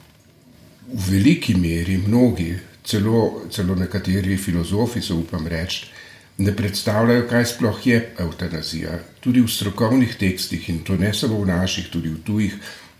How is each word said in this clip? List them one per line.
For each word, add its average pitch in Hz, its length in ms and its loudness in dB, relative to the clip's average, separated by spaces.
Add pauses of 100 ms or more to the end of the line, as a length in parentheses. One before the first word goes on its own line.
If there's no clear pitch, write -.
(920)
v 95 180 -2
veliki 110 440 4
meri, 85 420 0
mnogi, 95 640 2 (240)
celo, 110 640 0
celo 95 260 -2
nekateri 92 640 0
filozofi, 98 640 -2
so, 92 140 -2
upam 82 320 -4
reči, 82 400 -6 (500)
ne 98 180 2
predstavljajo, 110 720 2
kaj 120 160 2
sploh 113 420 -2
je 117 320 2
evtanazija. 82 800 -6 (200)
Tudi 123 220 4
v 113 60 4
strokovnih 113 720 2
tekstih, - 500 -2
in 82 140 -4
to 95 140 0
ne 98 160 2
samo 110 260 0
v 98 80 0
naših, 92 440 0
tudi 82 180 -4
v 80 140 -6
tujih, 107 320 0 (440)